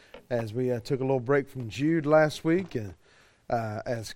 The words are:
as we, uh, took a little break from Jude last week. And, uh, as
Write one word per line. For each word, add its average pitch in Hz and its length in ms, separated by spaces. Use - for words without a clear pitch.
as 117 240
we, 127 200
uh, 120 80
took 135 180
a 127 60
little 131 160
break 135 280
from 123 200
Jude 147 360
last 151 380
week. 175 320
And, 104 200
uh, 113 380
as 113 300